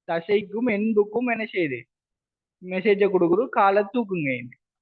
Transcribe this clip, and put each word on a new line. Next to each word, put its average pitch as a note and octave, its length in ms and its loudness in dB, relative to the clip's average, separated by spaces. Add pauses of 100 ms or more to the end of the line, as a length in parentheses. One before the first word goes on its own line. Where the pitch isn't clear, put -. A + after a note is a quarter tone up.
(100)
தசைக்கும் G3+ 580 -2
எண்புக்கும் G#3+ 600 0
என்ன A3 220 -4
செய்யுது? D3 280 -2 (840)
மெசேஜை F#3+ 440 2
கொடுக்குது, F#3 400 2
"காலை G3+ 440 2
தூக்குங்க." E3 540 -4 (360)